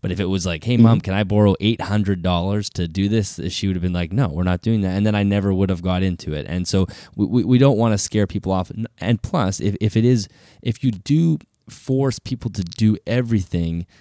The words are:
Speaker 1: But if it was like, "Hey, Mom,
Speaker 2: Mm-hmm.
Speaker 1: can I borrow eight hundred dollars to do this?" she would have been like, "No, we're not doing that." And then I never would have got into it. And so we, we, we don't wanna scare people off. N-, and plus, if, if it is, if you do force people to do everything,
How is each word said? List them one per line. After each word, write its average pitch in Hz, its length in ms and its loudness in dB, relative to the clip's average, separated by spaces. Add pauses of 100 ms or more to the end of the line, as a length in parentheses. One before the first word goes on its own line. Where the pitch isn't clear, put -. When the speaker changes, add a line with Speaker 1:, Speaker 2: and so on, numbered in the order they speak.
Speaker 1:
But 92 100 -4
if 90 80 -2
it 101 60 -2
was 90 220 -2
like, 85 180 -4
"Hey, 120 120 0
Mom, 113 220 6
Speaker 2:
Mm-hmm. - 60 -4
Speaker 1:
can 95 100 -4
I 104 80 0
borrow 104 380 4
eight 110 220 0
hundred 101 400 -2
dollars 92 480 -2
to 87 180 -4
do 95 200 0
this?" 107 300 -2 (120)
she - 180 -4
would 92 80 0
have 85 60 -2
been 90 100 0
like, 87 180 -2
"No, 110 180 0
we're 78 140 -2
not 90 200 0
doing 113 180 0
that." 92 160 0
And 101 100 2
then 107 80 2
I 104 80 2
never 101 300 2
would 95 160 2
have 87 140 -2
got 92 200 0
into 90 300 -2
it. 73 160 -6
And 87 180 -4
so 95 200 2 (280)
we, 104 120 0
we, 113 180 0
we 123 140 4
don't 135 180 6
wanna 110 220 2
scare 104 280 0
people 92 240 -4
off. 92 200 -2
N-, 110 180 -8 (100)
and 107 240 0
plus, 101 380 -2
if, 101 200 -2
if 107 160 0
it 113 80 4
is, 120 220 2 (360)
if 117 200 -4
you 131 80 2
do 151 480 0 (300)
force 135 500 -2
people - 320 -8
to 98 120 -6
do 107 340 2 (100)
everything, 92 800 -2 (140)